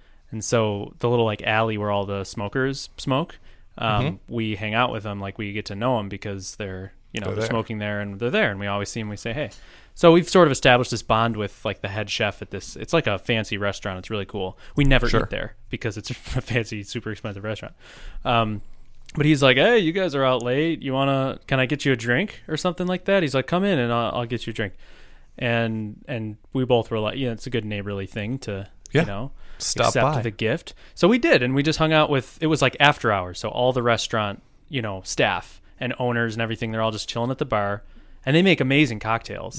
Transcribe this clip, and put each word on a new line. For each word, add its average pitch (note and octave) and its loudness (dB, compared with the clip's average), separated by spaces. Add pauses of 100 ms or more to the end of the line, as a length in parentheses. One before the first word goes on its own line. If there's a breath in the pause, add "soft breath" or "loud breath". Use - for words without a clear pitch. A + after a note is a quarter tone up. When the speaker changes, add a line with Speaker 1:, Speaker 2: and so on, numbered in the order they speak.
(320)
Speaker 1:
And A2 -8
so G#2+ 0
the - 0
little, A#2+ 4
like, G#2 -2
alley A2 2
where G#2 -2
all G2+ 0
the G2 -4
smokers C3 -4
smoke, C#3 -2 (400 soft breath)
um, A2 0
Speaker 2:
Mm-hmm. - -6
Speaker 1:
we A2 -2
hang G#2+ -4
out B2 2
with A2 -6
them, G2+ -6
like, G2 -8
we G#2 -6
get G#2 -6
to G2+ -8
know A#2+ 0
'em G2+ -6
because G2 -8
they're, F#2+ -8 (200)
you A2+ -6
know, G2+ -6
Speaker 2:
They're G2+ -4
Speaker 1:
they're G#2+ -2
Speaker 2:
there. A2 -2
Speaker 1:
smoking A2+ -4
there G#2 -4
and G2+ -8
they're A#2+ 0
there, F3 0
and G2 -6
we G2+ -6
always G2+ -2
see - -6
'em, G#2+ -6
we G#2 -8
say, A2+ -6
"Hey." C3 -6 (460 loud breath)
So E3+ 8
we've F3 4
sort F3 8
of C#3 2
established B2 4
this A2+ -2
bond A2+ 2
with, G#2 -6
like, G2+ -6
the G2+ -6
head G2+ -6
chef - -2
at G2 -14
this, - -10
it's, - -6
like, E3 2
a G#2 0
fancy A2 -2
restaurant. G2 -4
It's F#2 -12
really G#2 -4
cool. F#2 -6 (200 loud breath)
We C#3+ 6
never B2+ 6
Speaker 2:
Sure. A2+ 4
Speaker 1:
eat - -4
there - -6 (140)
because - -6
it's G#2 -8
<laughs> - -
a - -4
fancy, - -4
super A2 -8
expensive G2+ -10
restaurant. A2 -8 (480 loud breath)
Um, A2+ 0 (520)
but D3 2
he's D3 6
like, B2+ 6
"Hey, A3 6
you E3 2
guys F3+ 0
are C3+ 2
out B2+ 4
late. C#3+ 0
You C3 -4
wanna, C3+ 0
can C3+ 2
I C3 4
get C3 -2
you C#3+ 4
a B2+ 2
drink A#2+ 0
or D#3 -4
something F3 -2
like F3+ -2
that?" G3 4
He's C3+ 0
like, C3 2
"Come F#3 2
in G3 4
and A#2+ 2
I'll, A#2 0
I'll A#2+ -2
get A#2 -4
you A#2 -4
a - -6
drink." G#2+ -4 (640 soft breath)
And, A2+ -2
and A2 -6 (160)
we C3+ 0
both A#2+ 2
were A2+ 0
like, G#2+ -2
"Yeah, C3 -2
it's A2 -8
a C3 -10
good A2+ -2
neighborly G2+ -6
thing A2 -6
to, G2 -8 (240)
Speaker 2:
Yeah. C#3+ 4
Speaker 1:
you E3 0
know, G#2 -8 (260 soft breath)
Speaker 2:
Stop - 0
Speaker 1:
accept B2+ 2
Speaker 2:
by. A#2+ 0
Speaker 1:
the A#2 -2
gift." A2+ -2 (220 soft breath)
So F3 6
we B3 6
did, A#3 4
and B2+ 2
we C#3 4
just D3 2
hung D#3+ 4
out D#3 6
with, C3+ -2
it D#3+ 2
was, D#3 2
like, B2+ 2
after C#3+ 6
hours. F#2 -2
So G#2+ -6
all B2 2
the B2 0
restaurant, A2 0 (280)
you C3+ -4
know, G2 -6
staff G2 -2 (220 soft breath)
and B2 -6
owners A#2 0
and A2+ -2
everything, A2+ -4
they're A2 -2
all A2 0
just G#2+ -6
chilling A#2 -2
at C3 -4
the C#3+ -2
bar, G2+ -2 (420 soft breath)
and C3+ 2
they E3+ 6
make F3+ 4
amazing C3 2
cocktails. A2 -4